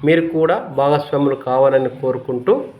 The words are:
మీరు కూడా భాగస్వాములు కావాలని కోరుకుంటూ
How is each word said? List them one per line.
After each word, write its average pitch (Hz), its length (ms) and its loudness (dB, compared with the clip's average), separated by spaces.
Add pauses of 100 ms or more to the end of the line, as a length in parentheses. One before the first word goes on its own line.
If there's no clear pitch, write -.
మీరు 165 220 4
కూడా 160 500 -2
భాగస్వాములు 143 580 0
కావాలని 131 540 2
కోరుకుంటూ 127 720 -2 (160)